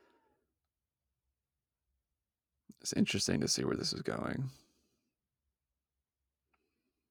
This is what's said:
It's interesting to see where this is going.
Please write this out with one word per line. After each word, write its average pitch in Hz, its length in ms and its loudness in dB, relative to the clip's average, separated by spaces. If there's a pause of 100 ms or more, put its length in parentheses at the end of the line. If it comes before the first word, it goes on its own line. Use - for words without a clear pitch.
(2750)
It's - 120 -4
interesting - 480 2
to - 80 0
see - 160 2
where - 120 2
this - 160 -2
is - 100 -6
going. 90 480 -4 (2500)